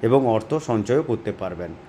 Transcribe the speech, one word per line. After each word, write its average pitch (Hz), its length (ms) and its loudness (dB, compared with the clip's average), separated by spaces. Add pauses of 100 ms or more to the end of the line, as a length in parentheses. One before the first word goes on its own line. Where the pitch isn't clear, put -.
এবং 131 120 6 (160)
অর্থ 110 160 -2 (180)
সঞ্চয়ও 120 400 2
করতে 110 220 -2 (100)
পারবেন। 87 300 -8 (180)